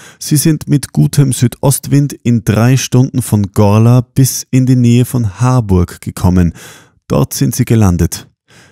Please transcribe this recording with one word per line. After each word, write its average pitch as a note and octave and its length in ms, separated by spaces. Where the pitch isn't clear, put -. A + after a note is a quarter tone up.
Sie - 180
sind D3+ 320
mit C#3+ 240
gutem D3 400
Südostwind C#3 800
in A#2+ 320
drei A#2 320
Stunden B2+ 460
von G2+ 300
Gorla A2 500
bis - 480
in B2+ 160
die C3 100
Nähe A#2+ 300
von A2+ 340
Harburg G#2+ 600
gekommen. F2+ 520
Dort C3+ 260
sind C3+ 220
Sie B2 80
gelandet. F#2 640